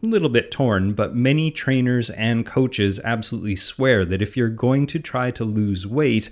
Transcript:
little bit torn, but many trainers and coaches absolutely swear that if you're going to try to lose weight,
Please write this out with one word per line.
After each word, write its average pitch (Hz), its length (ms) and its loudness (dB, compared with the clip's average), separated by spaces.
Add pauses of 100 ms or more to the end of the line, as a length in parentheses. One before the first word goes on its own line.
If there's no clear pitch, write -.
little 214 260 2
bit 117 220 0
torn, 101 420 2
but 101 220 -2
many 143 360 2
trainers 123 600 0
and 113 340 -2
coaches 110 580 0
absolutely 107 540 -4
swear 120 480 2
that 92 160 -2
if 104 160 -2
you're 117 140 2
going 131 380 2
to 165 100 -6
try 127 320 -4
to 120 160 -6
lose 104 400 0
weight, 120 460 0